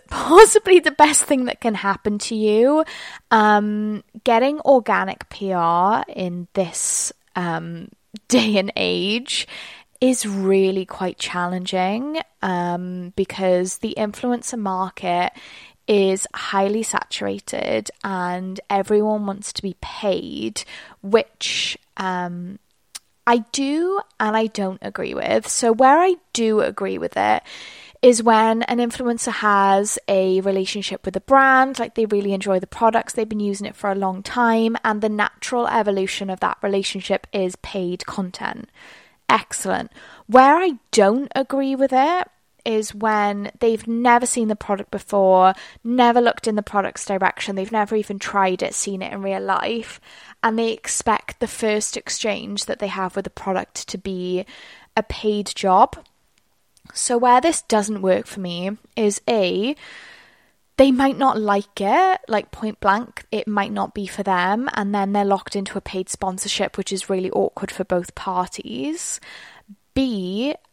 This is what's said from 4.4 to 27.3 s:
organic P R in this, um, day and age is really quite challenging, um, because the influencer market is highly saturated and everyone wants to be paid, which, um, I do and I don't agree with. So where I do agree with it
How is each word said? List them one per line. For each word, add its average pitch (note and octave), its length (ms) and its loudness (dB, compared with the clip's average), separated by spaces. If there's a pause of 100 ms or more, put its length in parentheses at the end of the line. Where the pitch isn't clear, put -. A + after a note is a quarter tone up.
organic F#3+ 680 2
P F#3+ 240 -6
R F3 540 2
in F3 480 -8
this, - 580 -4 (220)
um, E3+ 540 -6 (380)
day A3 320 2
and F#3+ 160 -2
age F#3+ 720 -2 (540)
is B3+ 260 2
really F#3+ 580 2
quite - 320 -8
challenging, F#3 1040 -4 (240)
um, F3+ 720 -4
because F#3 640 0
the A3 180 -6
influencer A#3+ 600 -4
market F#3 720 -2 (560)
is G3 480 2
highly G3+ 480 -2
saturated - 1080 -4 (140)
and F#3 680 -6
everyone G#3 580 0
wants G3 260 -8
to - 100 -10
be F#3+ 180 -6
paid, - 840 -6 (400)
which, - 760 -2 (180)
um, F3+ 600 -6 (680)
I A#3+ 120 6 (140)
do D#4+ 480 -2 (180)
and G#3+ 180 0
I A3+ 100 2
don't G3 360 -6
agree - 320 -8
with. - 340 0
So A#3 240 2
where C4 280 6
I F4+ 160 2 (160)
do A3 280 2
agree F#3+ 380 -2
with E3+ 180 -6
it - 260 2 (600)